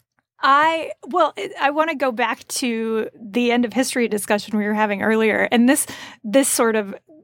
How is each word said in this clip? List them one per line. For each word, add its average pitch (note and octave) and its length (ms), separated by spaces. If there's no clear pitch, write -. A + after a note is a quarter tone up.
I, D4+ 520
well, D4+ 280
it, G4 240
I C#4+ 120
wanna D#4 240
go C4 160
back A3+ 380
to A3+ 600
the A#3 320
end A#3+ 140
of G#3 80
history B3+ 340
discussion G#3 480
we G#3 100
were G#3+ 100
having G#3 260
earlier. G#3+ 500
And A#3+ 160
this, D4 200
this A#3 240
sort A3+ 280
of G3+ 180